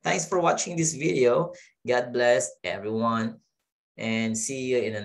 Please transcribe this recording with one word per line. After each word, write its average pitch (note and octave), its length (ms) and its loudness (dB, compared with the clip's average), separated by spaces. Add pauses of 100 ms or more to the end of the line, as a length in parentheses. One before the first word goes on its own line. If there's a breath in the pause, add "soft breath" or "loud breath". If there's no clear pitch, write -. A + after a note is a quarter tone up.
Thanks F3+ 240 -2
for F#3 120 0
watching F3 360 0
this D#3+ 160 0
video. C#3 600 2 (340 loud breath)
God B2 260 0
bless B2 400 2 (120)
everyone A2 760 -2 (560)
and A2+ 400 -2
see B2+ 400 -2
you - 20 4
in A2 140 -2
the G#2 120 -6